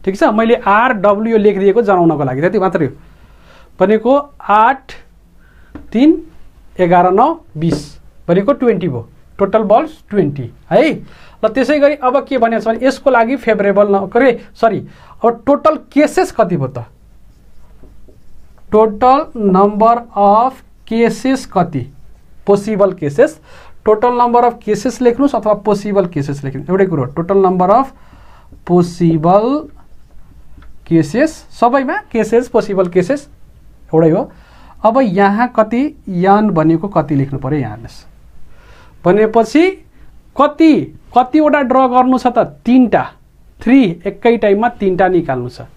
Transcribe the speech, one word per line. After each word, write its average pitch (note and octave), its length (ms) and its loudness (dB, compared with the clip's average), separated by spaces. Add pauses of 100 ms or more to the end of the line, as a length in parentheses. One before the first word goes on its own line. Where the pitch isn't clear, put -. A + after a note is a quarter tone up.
ठिक G3 140 -4
छ, E4+ 60 0
मैले A3+ 320 2
आर, A#3 380 0
डब्लु G#3 360 0
यो A3+ 80 2
लेखिदिएको G3 440 2
जनाउनको E3+ 420 2
लागि, C3 180 -4
त्यति F3+ 180 -2
मात्रै F#3 260 -2
हो। A#2+ 60 -6 (880)
भनेको A3 380 2 (240)
आठ, A3 500 0 (1000)
तिन, D#4 300 2 (580)
एघार, F3+ 320 4
नौ, C#4 340 0 (120)
बिस D3 400 -4 (300)
भनेको G3+ 260 0
ट्वेन्टी G#3 340 -2
भयो। A#2+ 200 -8 (320)
Total G3+ 240 0
balls A#3 460 0
twenty C#3+ 420 -4 (200)
है। B3+ 220 2 (500)
ल, A3 40 0
त्यसै C4 320 0
गरी C#4+ 160 2
अब B3+ 300 -2
के C4+ 120 -4
भनेको A3+ 240 0
छ A3 60 -4
भने A3+ 180 -4
यसको C4+ 240 0
लागि A#3+ 260 2
favorable G3+ 600 0
न-, G3 120 -4
के A#3 120 -2
अरे, B3 200 2 (160)
sorry, G#3 320 -2 (380)
अब A#3 200 0
total C#4+ 300 2 (180)
cases D4+ 380 0
कति F3+ 260 -2
भयो C3+ 100 -4
त? A#2 180 -12 (1900)
Total A3 540 2 (120)
number G#3 600 2 (180)
of G#3 480 0 (240)
cases A#3 680 -2
कति? E3+ 400 -4 (540)
Possible G3+ 460 0
cases, D#3+ 460 -2 (460)
Total G#3+ 320 2
number A#3+ 260 2
of A#3+ 220 -2
cases G#3+ 360 -4
लेख्नुस् B3+ 340 0
अथवा G#3+ 180 -2
possible G3+ 520 -2
cases C#3+ 380 -8
लेख्नु, C3 260 -10
एउटै F#3+ 160 2
कुरो। D3+ 200 -4
total F3+ 320 -4
number F#3 320 2
of B3+ 240 0 (720)
possible F3 1000 0 (1200)
cases, E3 600 -2 (120)
सबैमा C4+ 360 0 (160)
cases, A3+ 360 -2
possible G3 400 -2
cases F#3 420 -2 (640)
एउटै D#3+ 160 4
हो। G#3 220 -2 (540)
अब A3+ 160 2
यहाँ G3+ 540 0
कति, A#3 400 -2 (140)
यन G3 400 2
भनेको E3 380 0
कति D#3 280 -2
लेख्नु C#3 240 -4
पऱ्यो C#3+ 200 -4
यहाँ A2 120 -6
हेर्नुहोस्। A2+ 340 -20 (1000)
भनेपछि A3 640 2 (720)
कति, G3 520 2 (240)
कतिवटा D4 440 2
ड्र B3+ 260 2
गर्नु B3+ 300 2
छ B3 100 -2
त? A#3 120 0 (260)
तिनटा, A#3 380 2 (580)
three, A#3 440 2
एकै A#3 320 0
टाइममा G#3 320 0
तिनटा F#3 380 0
निकाल्नु C3 420 -2
छ। - 120 -18 (160)